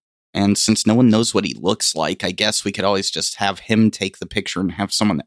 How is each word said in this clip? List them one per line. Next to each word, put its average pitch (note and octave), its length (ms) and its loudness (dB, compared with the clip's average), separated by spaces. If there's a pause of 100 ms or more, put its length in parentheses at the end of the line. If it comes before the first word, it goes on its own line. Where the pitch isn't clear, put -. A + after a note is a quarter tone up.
(340)
And G2+ 260 2
since - 280 2
no G#2+ 60 6
one B2 160 6
knows A2 240 2
what F#2+ 120 2
he B1+ 100 -8
looks F2 400 -2
like, D#2 280 -2
I F#2 80 -2
guess G#2 320 -2
we G#2 80 -2
could F#2+ 140 -4
always G2 240 0
just - 280 -6
have G2 220 -2
him A2 320 2
take - 280 -6
the F#2+ 80 -12
picture - 340 -6
and F#2 120 -2
have G2 200 -6
someone F#2+ 340 0